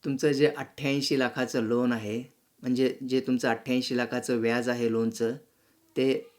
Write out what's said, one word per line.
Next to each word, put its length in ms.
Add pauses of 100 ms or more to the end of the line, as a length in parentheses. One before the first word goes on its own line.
तुमचं 280
जे 160
अठ्ठ्याऐंशी 720
लाखाचं 440
लोन 300
आहे, 280 (420)
म्हणजे 380
जे 180
तुमचं 300
अठ्ठ्याऐंशी 480
लाखाचं 400
व्याज 320
आहे 220
लोनचं, 440 (600)
ते 440